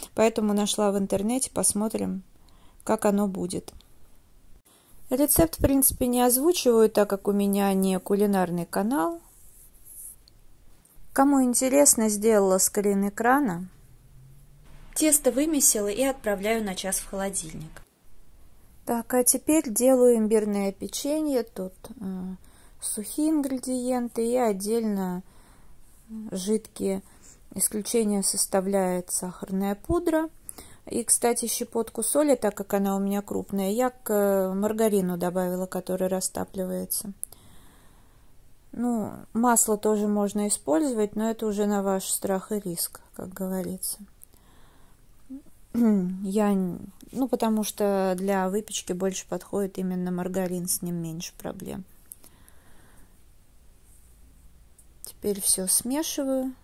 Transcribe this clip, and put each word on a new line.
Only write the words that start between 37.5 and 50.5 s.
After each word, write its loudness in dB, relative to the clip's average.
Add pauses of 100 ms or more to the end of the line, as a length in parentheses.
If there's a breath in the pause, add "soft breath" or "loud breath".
Ну, -4 (220)
масло 4
тоже 0
можно 0
использовать, 0
но -2
это -6
уже -2
на 0
ваш -2
страх -4
и -2
риск, -8 (100)
как -12
говорится. -6 (1800 soft breath)
<clears throat> 2
Я 0
н-, -2 (320)
ну, -2
потому 0
что 0
для 0
выпечки -4
больше -4
подходит -6
именно -2
маргарин, -4